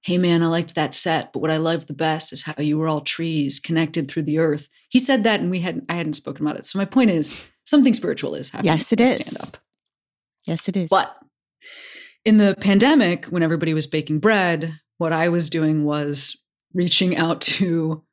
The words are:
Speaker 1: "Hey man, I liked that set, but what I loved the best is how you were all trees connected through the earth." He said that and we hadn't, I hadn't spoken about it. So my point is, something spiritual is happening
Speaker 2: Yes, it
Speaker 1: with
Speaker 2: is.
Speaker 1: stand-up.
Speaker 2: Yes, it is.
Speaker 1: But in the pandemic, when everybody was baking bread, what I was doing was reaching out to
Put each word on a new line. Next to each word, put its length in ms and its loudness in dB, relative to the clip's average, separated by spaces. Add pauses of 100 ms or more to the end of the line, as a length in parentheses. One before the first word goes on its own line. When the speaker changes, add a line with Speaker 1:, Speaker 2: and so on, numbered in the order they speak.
Speaker 1:
"Hey 140 -2
man, 240 2
I 60 2
liked 280 -2
that 200 -2
set, 380 0
but 60 -6
what 120 -2
I 60 0
loved 300 -2
the 60 -12
best 400 -2
is 100 -2
how 160 -8
you 180 -2
were 100 -2
all 140 -2
trees 580 -2
connected 500 -2
through 140 -6
the 160 -2
earth." 300 -2 (200)
He 100 0
said 260 2
that 160 2
and 100 -2
we 80 -2
hadn't, 300 -6
I 60 -4
hadn't 180 -4
spoken 320 -6
about 120 -4
it. 80 -10
So 140 -2
my 60 0
point 260 2
is, 400 -4 (140)
something 280 6
spiritual 420 -4
is 160 -6
happening 220 0
Speaker 2:
Yes, 200 2
it 60 0
Speaker 1:
with 80 6 (120)
Speaker 2:
is. 80 -6
Speaker 1:
stand-up. 300 -4 (920)
Speaker 2:
Yes, 220 -2
it 80 -6
is. 120 -4
Speaker 1:
But 260 0 (1080)
in 120 6
the 220 6
pandemic, 680 4
when 160 0
everybody 300 0
was 140 -2
baking 320 -4
bread, 600 0 (180)
what 160 -2
I 160 2
was 200 0
doing 360 0
was 560 -2 (320)
reaching 420 0
out 260 -2
to 720 -2